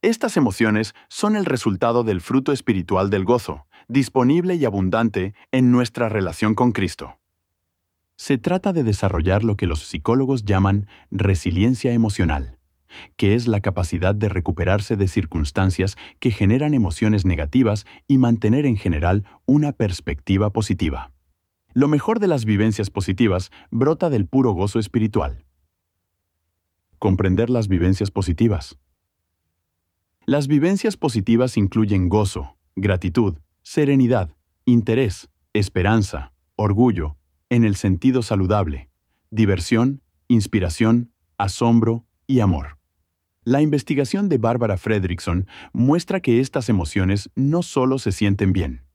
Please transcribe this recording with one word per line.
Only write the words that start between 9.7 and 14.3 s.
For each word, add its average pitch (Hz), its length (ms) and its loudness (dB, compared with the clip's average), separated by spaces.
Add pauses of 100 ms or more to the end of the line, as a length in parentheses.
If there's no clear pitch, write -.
psicólogos 127 580 -2
llaman 98 400 0 (240)
resiliencia 98 840 0
emocional, 92 680 -2 (600)
que 104 180 2
es 120 120 -2
la 104 140 0
capacidad 87 540 -2
de 104 140 -2
recuperarse 95 680 -2